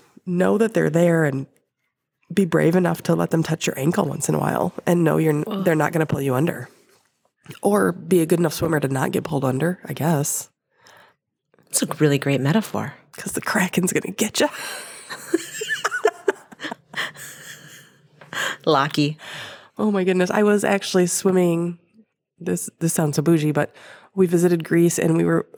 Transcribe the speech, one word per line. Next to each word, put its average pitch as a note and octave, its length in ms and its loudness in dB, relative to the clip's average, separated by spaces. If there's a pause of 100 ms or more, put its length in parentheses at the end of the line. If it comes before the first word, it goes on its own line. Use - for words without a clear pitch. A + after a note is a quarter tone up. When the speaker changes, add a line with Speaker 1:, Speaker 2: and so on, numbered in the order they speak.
(260)
Speaker 1:
know F#3 320 2
that A3 160 0
they're D#3+ 160 2
there E3 340 4
and C3+ 240 -2 (840)
be G3 100 4
brave D#3+ 320 2
enough E3+ 280 0
to E3 120 2
let E3+ 140 0
them E3 140 0
touch - 240 -4
your - 120 -4
ankle D3 260 0
once - 220 -6
in D#3 80 0
a - 40 0
while - 340 -2 (120)
and F3 180 2
know D#3 140 2
you're D#3+ 160 2
n-, D3+ 140 -2
Speaker 2:
Ugh. F3+ 160 -6
Speaker 1:
they're E3+ 120 2
not D3+ 180 0
gonna D#3+ 120 0
pull D3 160 -4
you C3+ 140 0
under. C3+ 320 -2 (920)
Or G3 320 2
be F3 280 2
a D#3+ 40 2
good E3+ 140 2
enough E3+ 140 0
swimmer D#3+ 280 0
to C#3 80 -2
not C3+ 240 -2
get C#3+ 100 -2
pulled C#3+ 220 -2
under, C3+ 400 -2
I C3+ 80 -8
guess. C#3+ 560 -2 (1200)
Speaker 2:
It's - 140 0
a - 20 -4 (140)
really C#3+ 180 4
great C#3 240 0
metaphor. C#3 540 0 (180)
Speaker 1:
'Cause - 180 -12
the - 100 -6
Kraken's F#3 520 0
gonna D#3 200 -2
get - 280 -2
ya. D4 120 4
<laughs> - 40 -14 (4000)
Speaker 2:
Lucky. D3+ 520 2 (600)
Speaker 1:
Oh G#3+ 140 0
my G3 120 0
goodness. F3+ 280 2
I G#3+ 120 2
was G#3 200 4
actually G3 440 2
swimming. F3 720 0 (600)
This, F3 300 -6 (100)
this E3 140 0
sounds D3 220 0
so D#3 60 0
bougie, D3+ 300 2
but C#3+ 220 -2 (400)
we F#3+ 140 4
visited E3+ 360 2
Greece E3+ 360 2
and E3 160 2
we E3 80 2
were E3 240 0 (100)